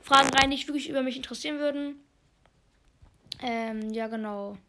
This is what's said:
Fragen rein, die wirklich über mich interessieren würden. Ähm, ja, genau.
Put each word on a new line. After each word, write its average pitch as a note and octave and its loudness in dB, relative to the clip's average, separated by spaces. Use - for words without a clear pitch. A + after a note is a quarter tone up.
Fragen C#4 8
rein, C#4 6
die C#4 -4
wirklich D4 -4
über C4+ 0
mich B3+ -2
interessieren C#4+ -8
würden. C#4+ -4
Ähm, A3+ -4
ja, A3+ -4
genau. G#3 -8